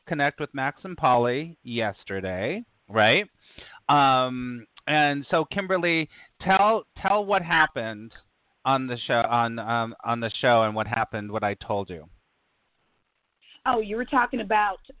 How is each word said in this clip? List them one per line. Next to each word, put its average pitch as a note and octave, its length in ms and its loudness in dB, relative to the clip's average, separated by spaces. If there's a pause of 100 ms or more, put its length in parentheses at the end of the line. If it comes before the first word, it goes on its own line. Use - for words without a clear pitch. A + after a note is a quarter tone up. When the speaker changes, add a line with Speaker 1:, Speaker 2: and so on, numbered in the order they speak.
Speaker 1:
Connect D3 340 -2
with D3 140 -8
Max C#3 300 -6
and F#3 120 -12
Polly, B2+ 680 2
yesterday, G#2 1000 -4 (240)
right? B2 380 4 (640)
Um, B2+ 760 2 (200)
and C#3+ 440 0
so, D#3+ 220 2
Kimberly, F3 560 0 (320)
tell, G3+ 440 4 (160)
tell G3+ 240 0
what G3 180 0
happened B2 720 -2 (520)
on C3 220 2
the B2 100 -4 (100)
show, A#2+ 220 2
on, A#2 300 0
um, A2+ 360 -2 (100)
on A#2 160 -2
the A2+ 100 -4 (100)
show, A#2+ 220 6
and G#2+ 120 0
what G#2+ 120 -2
happened, G#2+ 440 -4
what G#2+ 140 -4
I G#2 100 0
told G2+ 360 -6
you. E2 180 -12 (1600)
Speaker 2:
Oh, B3 140 2
you G#3+ 160 -6
were A#3+ 80 -4
talking B3 360 0
about, G#3 380 0 (220)